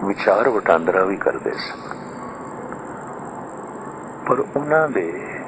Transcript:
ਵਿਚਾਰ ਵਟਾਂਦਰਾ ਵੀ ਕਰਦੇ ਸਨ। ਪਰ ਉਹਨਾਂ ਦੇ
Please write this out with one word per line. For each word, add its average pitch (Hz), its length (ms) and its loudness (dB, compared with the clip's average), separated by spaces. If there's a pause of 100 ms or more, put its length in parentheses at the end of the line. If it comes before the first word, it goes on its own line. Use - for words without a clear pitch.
ਵਿਚਾਰ 101 460 4
ਵਟਾਂਦਰਾ 92 560 6
ਵੀ 98 120 0
ਕਰਦੇ - 340 0
ਸਨ। - 300 -6 (2500)
ਪਰ 123 120 4
ਉਹਨਾਂ 151 500 2
ਦੇ 90 580 -2